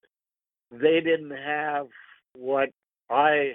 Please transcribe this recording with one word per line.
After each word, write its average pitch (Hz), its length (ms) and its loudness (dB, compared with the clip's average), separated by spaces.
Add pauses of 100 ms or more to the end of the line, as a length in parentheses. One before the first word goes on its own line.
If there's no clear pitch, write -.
(720)
they 151 300 2
didn't 160 300 -2
have 143 580 -6 (460)
what 131 360 0 (400)
I 143 440 2